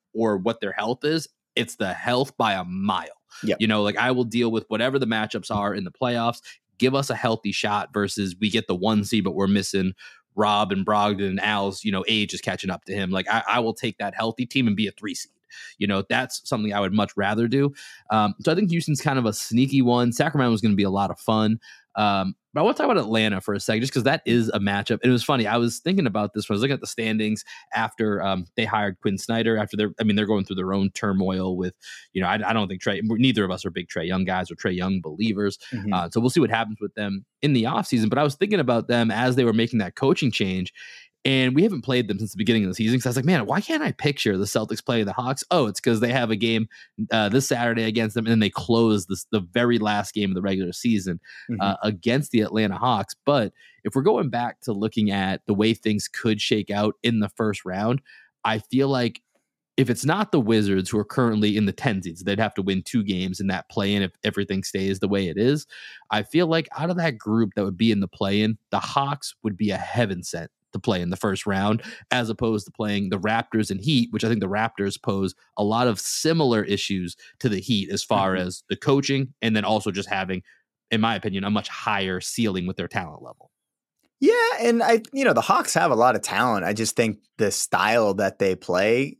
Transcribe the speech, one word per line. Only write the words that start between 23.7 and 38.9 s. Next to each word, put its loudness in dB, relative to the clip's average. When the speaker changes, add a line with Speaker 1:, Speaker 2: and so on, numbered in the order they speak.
Speaker 1:
just -2
'cause 0
that 2
is 2
a -2
matchup. -2
And 2
it 6
was 2
funny, 0
I 0
was 0
thinking 0
about -2
this -4
when 0
I 2
was -2
looking 0
at -4
the -12
standings -2
after, -2
um, -2
they 0
hired -2
Quinn -2
Snyder, 0
after -2
they're, 0
I 0
mean, 4
they're 2
going 0
through -8
their -2
own 2
turmoil -2
with, -4
you -2
know, 0
I, 0
I 0
don't 0
think -8
Trae, -2
neither 2
of -2
us -6
are -4
big -8
Trae -6
Young 0
guys -4
or -14
Trae -4
Young -2
believers. -4
Speaker 2:
Mm-hmm. -4
Speaker 1:
Uh, 0
so 0
we'll 2
see 2
what 4
happens -2
with -8
them -4
in 4
the 4
offseason. 0
But 0
I 4
was 0
thinking 2
about 2
them 2